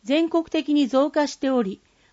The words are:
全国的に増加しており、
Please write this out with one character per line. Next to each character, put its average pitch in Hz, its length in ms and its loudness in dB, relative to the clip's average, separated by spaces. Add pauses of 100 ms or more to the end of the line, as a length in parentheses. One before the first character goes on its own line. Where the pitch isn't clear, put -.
全 311 260 0
国 330 160 0
的 302 280 -2
に 285 140 2
増 269 220 2
加 294 160 0
し 277 100 -8
て 269 140 -4
お 254 140 0
り、 190 180 -10 (320)